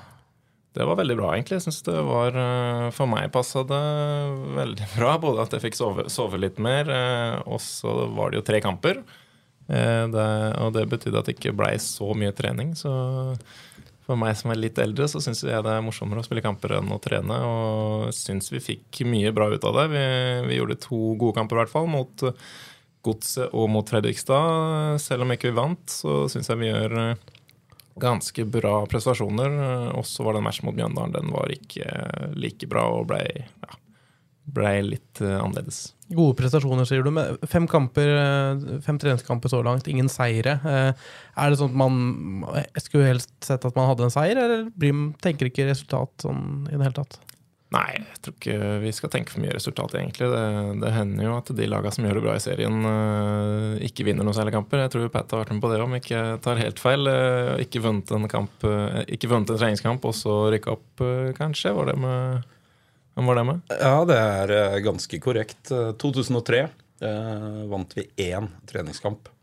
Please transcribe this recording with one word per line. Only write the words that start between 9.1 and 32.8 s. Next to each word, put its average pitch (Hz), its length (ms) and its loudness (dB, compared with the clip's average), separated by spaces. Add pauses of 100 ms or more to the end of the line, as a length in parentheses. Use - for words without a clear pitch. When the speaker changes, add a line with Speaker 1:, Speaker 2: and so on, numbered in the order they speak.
Speaker 1:
Eh, 117 300 2 (100)
det, 107 140 2 (340)
og 113 160 0
det 110 140 2
betydde 110 260 -2
at 110 140 -2
det - 80 -6
ikke 107 180 -2
ble 104 140 2 (100)
så - 320 -4
mye 104 240 0
trening, 120 400 -2
så 143 160 -4 (1120)
for 123 160 0
meg 110 160 2
som 117 160 -2
er 110 80 -2
litt 113 160 -2
eldre, 123 320 2
så 147 160 -6
synes 113 240 -4
jeg 110 160 0
det 110 140 0
er - 80 -2
morsommere 107 340 -4
å 113 80 -8
spille 113 160 -2
kamper 104 320 -2
enn 98 160 -2
å 104 80 -4
trene, 101 400 -2
og 110 720 -2
synes - 400 -6
vi 127 80 -4
fikk - 480 -8
mye 110 240 2
bra 107 160 4
ut 107 160 -2
av 104 160 2
det. 156 140 2
Vi, 139 100 0 (460)
vi 123 100 0
gjorde 123 240 -2
to 117 160 -2 (160)
gode 113 240 2
kamper 110 160 0
i 117 60 6
hvert 113 100 -2
fall, 165 160 0
mot 135 380 -2 (760)
Godset 110 560 -2
og 110 160 4
mot 107 160 0
Fredrikstad. 151 1120 2
Selv 127 240 -2
om 127 80 2
ikke 120 220 0
vi - 80 0
vant, 165 260 -2
så 143 400 0
synes 117 240 -4
jeg 117 80 -2
vi 113 80 0
gjør, 110 320 0
eh, 113 320 -4 (640)
ganske 120 560 0
bra 104 320 2
prestasjoner. 117 720 0
Eh, 127 400 -2
og 117 80 -2
så - 160 -8
var 110 160 2
det 104 60 0
en - 20 0
match 107 220 -4
mot 107 100 -4
Mjøndalen. - 380 -2
Den - 180 -2
var - 160 -2
ikke, - 400 -8
eh, - 380 -6 (100)
like - 320 -6
bra 57 140 2 (100)